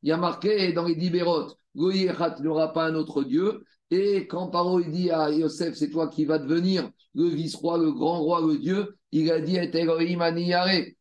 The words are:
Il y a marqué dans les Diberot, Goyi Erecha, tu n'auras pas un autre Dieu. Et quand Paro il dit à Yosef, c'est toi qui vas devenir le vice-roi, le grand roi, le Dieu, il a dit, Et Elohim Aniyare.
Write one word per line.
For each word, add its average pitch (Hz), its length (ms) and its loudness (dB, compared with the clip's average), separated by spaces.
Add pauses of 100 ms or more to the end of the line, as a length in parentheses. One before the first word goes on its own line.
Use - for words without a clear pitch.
Il 139 60 -2
y 156 40 2
a 165 40 2
marqué 180 560 0
dans 170 120 0
les 170 100 0
Diberot, 170 540 0 (260)
Goyi 185 300 0
Erecha, 165 260 0
tu 139 120 -10
n'auras 156 260 0
pas 160 180 -2
un 160 80 -2
autre 151 300 -2
Dieu. 151 400 0 (260)
Et 190 360 2
quand 180 220 -6
Paro 180 320 2
il 160 100 -2
dit 175 200 0
à 156 200 2
Yosef, 160 440 -2
c'est 147 160 -2
toi 156 180 -2
qui 156 160 -2
vas 156 140 0
devenir 165 500 0 (260)
le 165 140 2
vice-roi, 165 480 -2
le 160 160 2
grand 156 280 -2
roi, 165 260 0
le 151 100 2
Dieu, 196 380 -2 (160)
il 160 200 2
a 160 100 2
dit, 170 160 -2
Et 175 180 -2
Elohim 165 460 0
Aniyare. 175 640 2 (160)